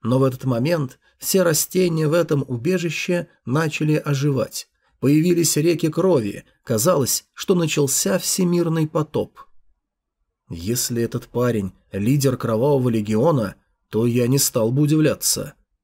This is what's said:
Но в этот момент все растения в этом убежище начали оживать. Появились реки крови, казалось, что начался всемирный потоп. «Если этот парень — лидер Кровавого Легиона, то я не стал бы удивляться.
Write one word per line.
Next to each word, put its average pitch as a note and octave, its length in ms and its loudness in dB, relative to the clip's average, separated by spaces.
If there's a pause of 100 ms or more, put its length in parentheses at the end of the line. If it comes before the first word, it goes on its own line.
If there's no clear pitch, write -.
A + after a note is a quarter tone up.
Но B2+ 180 0
в C3+ 40 4
этот B2+ 220 0
момент C3+ 540 0 (180)
все - 260 2
растения D#3+ 640 0
в D3 60 0
этом D#3+ 340 0
убежище E3 800 -2 (180)
начали D3+ 500 0
оживать. C#3+ 720 -2 (300)
Появились D#3 580 2
реки D#3+ 320 0
крови, D3+ 560 0 (180)
казалось, B2 680 0
что - 220 0
начался E3 640 0
всемирный F3 720 0
потоп. D3+ 520 -4 (1120)
«Если A#2 520 -4
этот A#2 260 -6
парень — A2+ 460 -2 (180)
лидер B2+ 460 0
Кровавого B2 520 0
Легиона, A2 640 0 (340)
то A2 160 0
я A#2+ 220 2
не C3 100 2
стал A#2 340 0
бы C#3 120 2
удивляться. D3+ 720 0 (280)